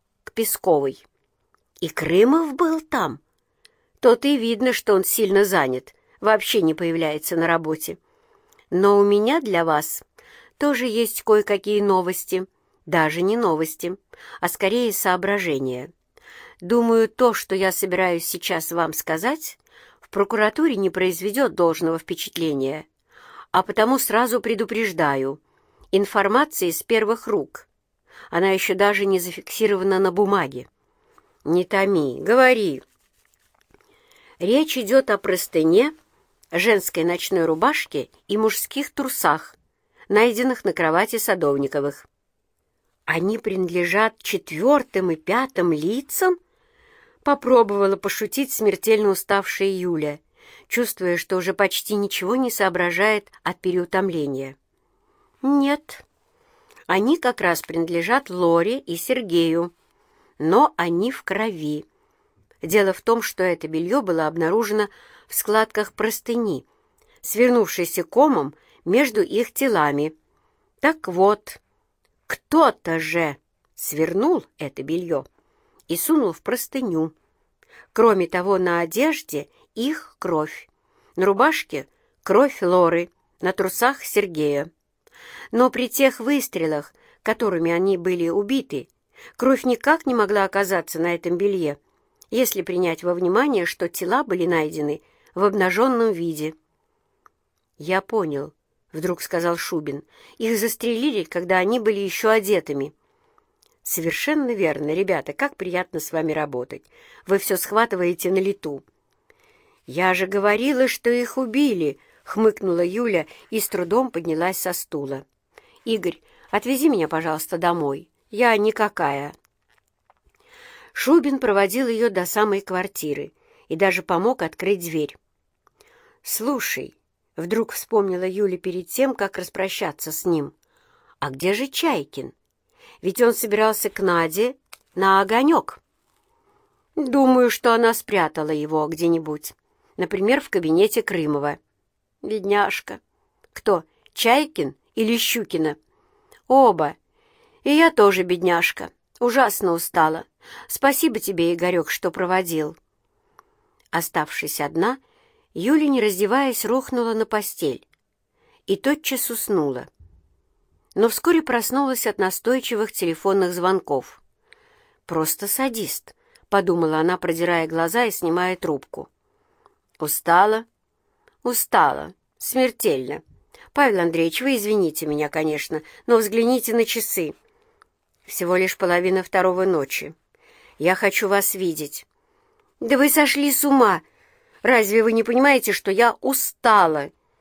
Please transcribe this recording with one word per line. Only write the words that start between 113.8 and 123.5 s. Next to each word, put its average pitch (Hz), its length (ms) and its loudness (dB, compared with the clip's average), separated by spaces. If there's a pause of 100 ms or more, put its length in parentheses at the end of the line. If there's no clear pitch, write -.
поднялась 170 460 -4
со 180 160 -4
стула. 139 520 -8 (580)
"Игорь, 190 380 -4 (300)
отвези 262 380 0
меня, 180 180 2
пожалуйста, 160 500 -4
домой. 165 500 -2 (220)
Я 226 280 2
никакая". 180 760 -2 (1600)
Шубин 277 460 2
проводил 208 480 2
ее 233 240 0
до 185 140 -2
самой 208 360 0
квартиры 156 680 -6 (360)